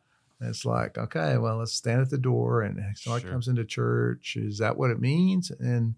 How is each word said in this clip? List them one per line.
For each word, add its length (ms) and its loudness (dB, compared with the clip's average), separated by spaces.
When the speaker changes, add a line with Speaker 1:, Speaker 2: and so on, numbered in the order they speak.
Speaker 1:
And 100 -4
it's 160 -8
like, 320 0
okay, 400 0
well, 200 0
let's 140 -4
stand 300 2
at 80 2
the 80 0
door 460 2
and 160 -4
if 180 -6
somebody 240 -4
Speaker 2:
Sure. 100 -10
Speaker 1:
comes 160 -2
into 160 2
church. 720 -2
Is 220 -4
that 180 0
what 140 2
it 100 0
means? 520 2
And 460 0